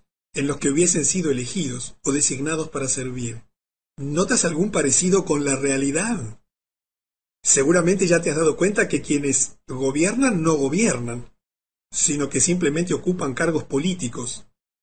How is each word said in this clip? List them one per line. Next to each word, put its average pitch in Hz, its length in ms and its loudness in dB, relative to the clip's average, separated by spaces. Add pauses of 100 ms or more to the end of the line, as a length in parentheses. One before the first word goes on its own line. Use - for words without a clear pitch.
(340)
en 143 140 0
los 139 80 -2
que 139 140 0
hubiesen 156 340 2
sido 165 260 0
elegidos 123 720 -4
o 135 80 -2
designados 147 600 -2
para 135 180 -6
servir. 127 560 -6 (520)
¿Notas 156 480 0
algún 170 280 0
parecido 175 520 2
con 147 200 0
la 139 100 2
realidad? 139 880 -2 (1040)
Seguramente 175 640 4
ya 165 120 4
te 170 100 -2
has 143 60 -2
dado 156 200 2
cuenta 202 320 2
que 139 140 -2
quienes 143 560 0 (100)
gobiernan 165 760 0
no 160 120 4
gobiernan, 135 800 0 (580)
sino 147 380 -2
que 135 140 0
simplemente 175 500 0
ocupan 165 400 -2
cargos 160 320 0
políticos 139 800 -4 (360)